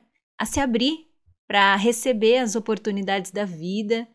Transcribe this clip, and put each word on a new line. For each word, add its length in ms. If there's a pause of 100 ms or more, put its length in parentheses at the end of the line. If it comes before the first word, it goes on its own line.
(400)
a 60
se 160
abrir 480 (360)
pra 300
receber 640
as 180
oportunidades 760
da 140
vida 720